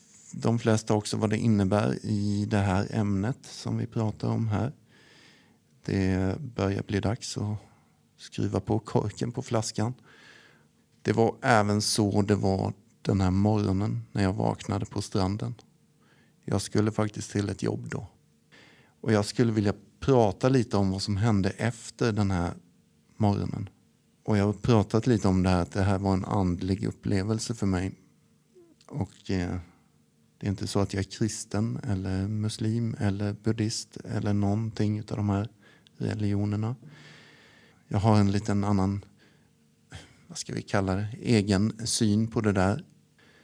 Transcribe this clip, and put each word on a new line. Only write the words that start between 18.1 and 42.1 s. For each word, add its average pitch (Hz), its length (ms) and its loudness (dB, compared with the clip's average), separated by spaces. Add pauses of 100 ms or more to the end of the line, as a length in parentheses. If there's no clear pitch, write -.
Och 113 120 0
jag 104 120 4
skulle 117 280 0
vilja 101 220 2 (260)
prata 123 480 4
lite 127 280 2
om 98 140 4
vad 98 120 -2
som 104 140 -2
hände 98 340 2
efter - 600 -2
den 101 180 0
här 87 240 -2 (600)
morgonen. 101 520 -2 (540)
Och 107 140 0
jag 101 100 4
har 104 60 2
pratat 107 540 2
lite 107 220 4
om 92 140 4
det 92 80 4
här, 90 120 4
att - 100 -4
det 101 100 0
här 95 160 2
var 98 160 2
en 95 100 0
andlig 95 600 0
upplevelse 110 720 -2
för 107 120 -2
mig. 95 280 0 (920)
Och, - 440 -8
eh, 90 260 -2 (800)
det - 80 -8
är 104 40 0
inte 107 160 -4
så 104 140 0
att 98 140 -2
jag 98 60 -2
är - 100 -6
kristen 113 720 -4
eller 95 460 -2
muslim 110 720 -4
eller 101 340 -2
buddhist 110 720 -4
eller 110 280 -4
någonting 104 680 0
utav - 180 -8
de 104 120 0
här 101 200 0 (480)
religionerna. 104 800 -2 (1160)
Jag 104 60 0
har 107 220 6
en 98 120 4
liten 101 320 0
annan, 98 400 0 (1200)
vad - 120 -14
ska - 160 -10
vi 113 80 -6
kalla 95 320 0
det, 104 140 -2 (140)
egen 107 640 2
syn 110 400 2